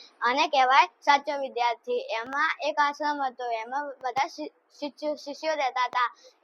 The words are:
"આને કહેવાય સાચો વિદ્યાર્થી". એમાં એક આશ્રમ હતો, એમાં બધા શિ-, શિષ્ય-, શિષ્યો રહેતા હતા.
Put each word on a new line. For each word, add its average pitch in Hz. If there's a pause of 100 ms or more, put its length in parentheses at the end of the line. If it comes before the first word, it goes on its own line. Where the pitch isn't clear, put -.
(200)
"આને 262
કહેવાય 269 (140)
સાચો 285
વિદ્યાર્થી". 240 (100)
એમાં 269 (100)
એક 294
આશ્રમ 294
હતો, 254
એમાં 240 (140)
બધા 254
શિ-, 302 (220)
શિષ્ય-, 294
શિષ્યો 302
રહેતા 254
હતા. 240 (360)